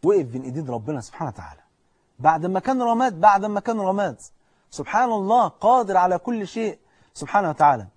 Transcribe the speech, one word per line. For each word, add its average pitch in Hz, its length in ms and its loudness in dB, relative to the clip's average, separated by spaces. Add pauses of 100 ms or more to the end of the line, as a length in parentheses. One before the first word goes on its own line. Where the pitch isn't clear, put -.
وقف 185 200 4
بين 123 160 -10
إيدين 131 280 -8
ربنا 120 320 -6
سبحانه 143 300 -10
وتعالى، - 300 -18 (580)
بعد 156 260 2
ما 185 140 -2
كان 262 220 -2
رماد، 233 380 0
بعد 196 260 4
ما 208 140 -4
كان 226 200 -4
رماد، 190 380 -2 (520)
سبحان 233 420 -2
الله 214 360 2
قادر 208 500 2
على 180 200 2
كل 220 300 -4
شيء 220 320 -6 (340)
سبحانه 185 360 -2
وتعالى. 139 480 2